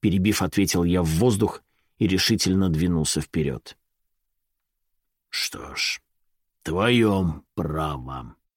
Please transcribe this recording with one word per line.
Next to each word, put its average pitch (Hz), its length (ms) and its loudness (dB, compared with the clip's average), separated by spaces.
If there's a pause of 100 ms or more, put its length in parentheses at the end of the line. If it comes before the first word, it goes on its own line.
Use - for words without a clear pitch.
перебив, 98 420 2
ответил 92 420 0
я 87 180 2
в 85 40 2
воздух 101 560 2 (360)
и 110 80 0
решительно 95 640 2
двинулся 82 520 0
вперёд. 71 560 -6 (1500)
Что - 460 -8
ж, - 260 -6 (640)
твоём 98 840 2 (100)
правом. 69 840 -6 (200)